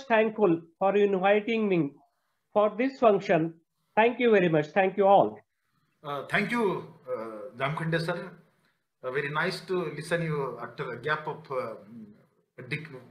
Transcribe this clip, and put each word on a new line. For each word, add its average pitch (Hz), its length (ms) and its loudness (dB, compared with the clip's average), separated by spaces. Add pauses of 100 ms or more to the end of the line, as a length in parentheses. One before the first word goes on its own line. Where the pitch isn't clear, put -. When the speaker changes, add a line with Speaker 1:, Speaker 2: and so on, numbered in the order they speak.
Speaker 1:
thankful 214 540 2 (180)
for 196 160 2
inviting 208 720 2
me 165 240 2 (640)
for 208 240 2
this 269 220 -2
function. 180 540 4 (420)
Thank 233 240 2
you 240 120 4
very 185 180 6
much. 151 180 2
Thank 190 300 0
you 196 100 4
all. 175 320 6 (640)
Speaker 2:
Uh, 143 260 -8
thank 202 220 -2
you, 196 340 -2 (260)
uh, 110 460 -10
Jamkhande 160 420 -2
sir. 175 320 -6 (720)
Uh, 127 80 -6
very 143 180 -4
nice 160 320 -4
to 175 340 -4
listen 165 260 -4
you 143 400 -4
after 127 300 -10
a 117 100 -12
gap 151 260 -4
of, 147 120 -8 (120)
uh, 117 240 -6 (840)
a 131 60 -16
dec-, 131 240 -10 (240)